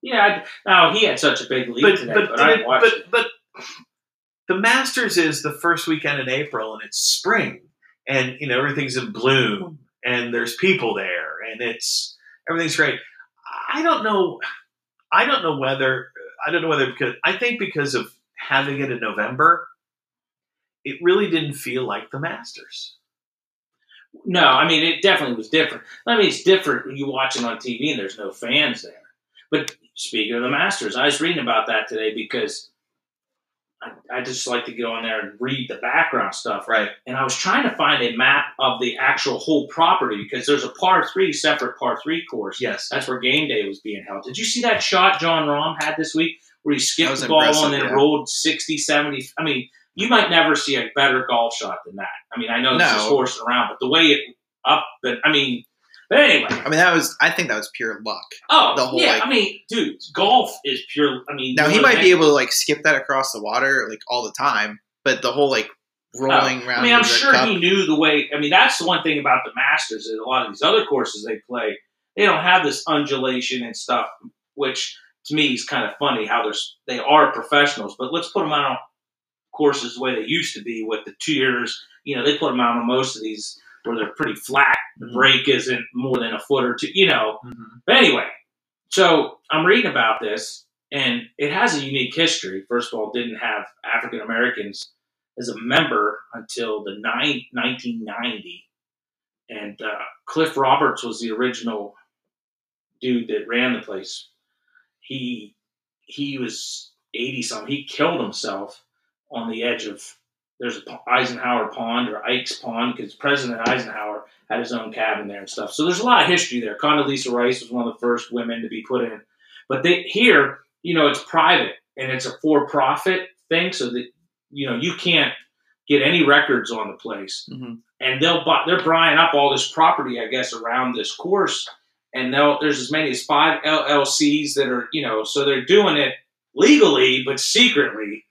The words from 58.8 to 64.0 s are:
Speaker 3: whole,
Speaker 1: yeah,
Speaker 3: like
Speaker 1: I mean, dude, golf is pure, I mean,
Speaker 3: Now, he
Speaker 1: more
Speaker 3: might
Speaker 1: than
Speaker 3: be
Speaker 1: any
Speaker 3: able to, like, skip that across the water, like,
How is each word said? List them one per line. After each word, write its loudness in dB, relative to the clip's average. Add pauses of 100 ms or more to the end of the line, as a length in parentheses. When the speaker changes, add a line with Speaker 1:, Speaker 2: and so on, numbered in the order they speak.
Speaker 3:
whole, -2
Speaker 1:
yeah, 4
Speaker 3:
like 0
Speaker 1:
I -2
mean, 0
dude, -2 (180)
golf 4 (120)
is -4 (120)
pure, 0
I -8
mean, -4
Speaker 3:
Now, 4
he 2
Speaker 1:
more 4
Speaker 3:
might 8
Speaker 1:
than 2
Speaker 3:
be 10
Speaker 1:
any 8
Speaker 3:
able 6
to, 8
like, 2
skip 0
that 6
across -2
the -10
water, 0
like, -12